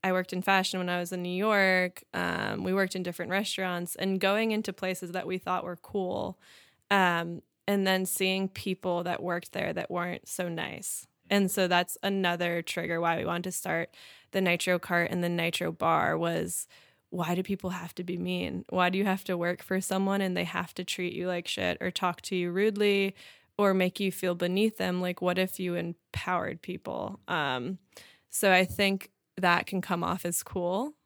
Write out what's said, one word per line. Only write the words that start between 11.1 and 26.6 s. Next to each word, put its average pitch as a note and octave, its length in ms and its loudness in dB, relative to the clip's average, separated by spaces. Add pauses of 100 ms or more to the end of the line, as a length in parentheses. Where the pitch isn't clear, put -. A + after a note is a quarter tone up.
And G3+ 180 4
so F#3+ 180 2
that's F3+ 360 2
another F3 580 0
trigger E3+ 400 -4
why E3 160 2
we - 80 -2
wanted E3+ 200 -2
to F#3 60 -6
start E3 440 -4 (340)
the F#3+ 120 0
Nitro F3+ 360 2
Cart F3 320 0
and F3 140 -2
the F3 60 2
Nitro E3+ 420 0
Bar E3 480 2
was, E3+ 480 -2 (420)
why F3 240 -2
do F3+ 80 0
people F#3 300 -4
have F3 240 -8
to - 80 -8
be F3 160 -6
mean? F3+ 500 -4
Why F3+ 220 4
do F#3+ 80 0
you G3+ 60 2
have F#3+ 180 0
to F#3 120 -2
work F3 280 -2
for F#3+ 180 0
someone G3 400 0
and F#3 160 0
they F3 60 0
have F3 320 -4
to F#3+ 80 -6
treat F3+ 300 -4
you F3 140 -4
like F3 200 -4
shit - 340 0
or F3+ 80 -2
talk F3+ 340 -2
to - 120 -4
you F3 160 0
rudely G3 640 2 (420)
or G3+ 160 6
make F#3 260 2
you F#3+ 120 2
feel F3+ 240 0
beneath F#3 420 2
them? F3+ 240 0
Like, F3+ 180 -4
what F3+ 200 2
if F#3 200 0
you F3+ 140 -2
empowered E3+ 880 -4